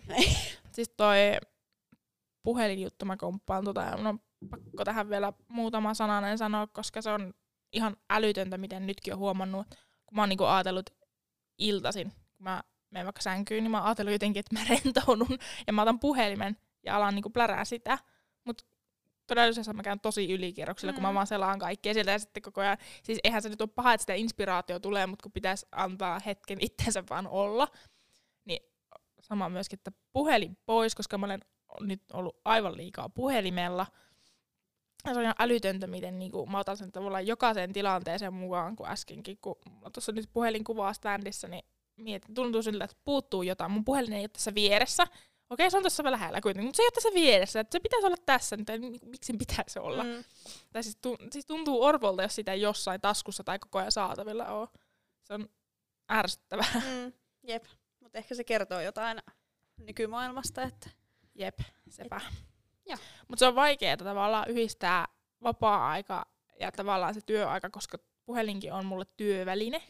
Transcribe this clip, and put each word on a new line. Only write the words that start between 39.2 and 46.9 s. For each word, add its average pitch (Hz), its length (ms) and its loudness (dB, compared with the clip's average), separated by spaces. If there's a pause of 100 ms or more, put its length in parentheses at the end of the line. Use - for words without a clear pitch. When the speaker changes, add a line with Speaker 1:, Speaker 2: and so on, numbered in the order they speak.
Speaker 2:
kun 185 140 -8 (280)
mä 190 60 -16
tuossa - 220 -8
nyt 214 220 -6
puhelin 226 300 0
kuvaa 214 300 -2
standissa, 202 540 -6
niin 175 180 -14 (300)
mietin, 220 400 -12
tuntuu 240 280 0
siltä, 208 220 -2
että - 180 -14
puuttuu 269 400 0
jotain. 180 280 -2
Mun 214 140 0
puhelin 254 280 2
ei 202 80 -4
ole 208 60 -6
tässä - 280 -4
vieressä. 208 520 6 (420)
Okei, 330 220 4
se 370 60 6
on 392 60 4
tässä 330 200 2
vähän 269 100 4
lähellä 190 280 -2
kuitenkin, 202 260 0
mut 277 80 -4
se - 80 6
ei - 20 10
ole 480 60 6